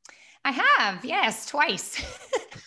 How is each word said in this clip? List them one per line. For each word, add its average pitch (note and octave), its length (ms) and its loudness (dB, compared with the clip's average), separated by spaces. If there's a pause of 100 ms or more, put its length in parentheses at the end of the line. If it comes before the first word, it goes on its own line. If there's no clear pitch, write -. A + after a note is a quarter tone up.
(460)
I C#4 60 0
have, C4 540 4
yes, D#4 400 0
twice. - 640 -2
<laughs> - 60 -14 (520)